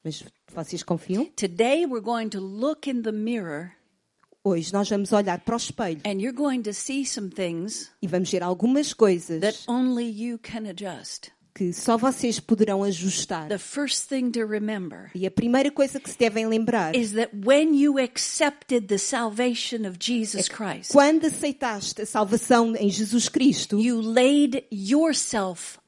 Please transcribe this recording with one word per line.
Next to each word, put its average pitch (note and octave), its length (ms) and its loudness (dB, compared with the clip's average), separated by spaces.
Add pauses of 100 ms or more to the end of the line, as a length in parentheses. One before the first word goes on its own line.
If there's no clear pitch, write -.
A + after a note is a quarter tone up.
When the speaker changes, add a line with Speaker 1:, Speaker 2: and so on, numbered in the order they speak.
Speaker 1:
Mas D#3 180 -8 (320)
vocês E3+ 280 -8
confiam? F#3 420 -2 (100)
Speaker 2:
Today A3+ 520 0
we're A#3+ 180 -6
going A3+ 240 -4
to G3 120 -8
look A#3+ 480 -4
in B3 140 -2
the A3 100 -2
mirror G3 600 -4 (720)
Speaker 1:
Hoje E3+ 280 0
nós G3+ 160 0
vamos G3+ 240 0
olhar F#3+ 280 2
para - 140 -2
o - 20 -2
espelho F3 500 -6
Speaker 2:
and G3 140 -4
you're A#3+ 160 -2
going C4+ 260 0
to G#3 120 -6
see C4+ 320 -4
some G3+ 240 -6
things F3+ 600 -6 (120)
Speaker 1:
e G3+ 40 -4
vamos F3 240 0
ver F3+ 140 0
algumas A#3 480 2
coisas F3 480 2
Speaker 2:
that G#3+ 260 0
only B3 420 0
you A3+ 300 -6
can A3 300 -10
adjust. F3+ 640 -12 (220)
Speaker 1:
que F3+ 200 -2
só A#3 240 2
vocês A#3+ 420 0
poderão G3+ 460 2
ajustar. F3 640 -4
Speaker 2:
The G3+ 100 -4
first - 520 -4
thing B3+ 220 0
to A#3 140 -2
remember G#3 680 -6
Speaker 1:
E F#3 120 -4
a F#3+ 60 0
primeira C4 400 2
coisa C#4 260 0
que - 120 -12
se - 80 -12
devem A3 280 2
lembrar A3 480 0
Speaker 2:
is A3+ 200 0
that A3+ 160 0 (140)
when D4 300 6
you C#4 240 4
accepted B3+ 880 -2
the G3+ 100 2
salvation A#3 880 -2
of F3+ 100 -10
Jesus A3+ 360 -2
Speaker 1:
é G3+ 100 -2
que - 100 -6
Speaker 2:
Christ, - 380 -6
Speaker 1:
quando D4+ 320 8
aceitaste C4 800 -4
a G#3+ 40 -6
salvação A3+ 720 2
em G3+ 140 2
Jesus G#3+ 380 0
Cristo, B3+ 520 2
Speaker 2:
you A#3 200 2
laid B3+ 680 4
yourself G#3+ 1160 0